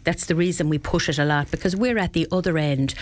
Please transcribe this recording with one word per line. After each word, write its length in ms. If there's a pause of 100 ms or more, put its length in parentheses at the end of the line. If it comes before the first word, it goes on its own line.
That's 220
the 100
reason 320
we 100
push 300
it 100
a 60
lot, 260
because 240
we're 240
at 140
the 180
other 280
end 440